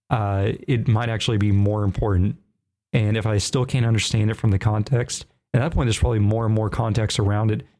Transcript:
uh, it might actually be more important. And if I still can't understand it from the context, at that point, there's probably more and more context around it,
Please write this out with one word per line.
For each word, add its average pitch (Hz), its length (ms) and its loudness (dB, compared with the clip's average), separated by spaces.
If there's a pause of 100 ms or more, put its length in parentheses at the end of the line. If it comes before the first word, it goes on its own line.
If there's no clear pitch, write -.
(100)
uh, 101 420 0 (140)
it 120 220 0
might 117 200 2
actually 110 300 0
be 104 140 2
more 101 320 2
important. 98 520 0 (560)
And 107 240 0
if 110 100 -2
I 107 120 0
still 127 260 -2
can't 123 220 -2
understand 110 440 0
it 110 40 -2
from 110 160 0
the 98 80 2
context, 110 680 -2 (280)
at 113 60 2
that 156 120 -2
point, 139 140 0
there's 113 120 0
probably 120 200 2
more 107 260 2
and 110 100 2
more 110 160 0
context 110 480 -2
around 107 320 2
it, 107 140 -4 (160)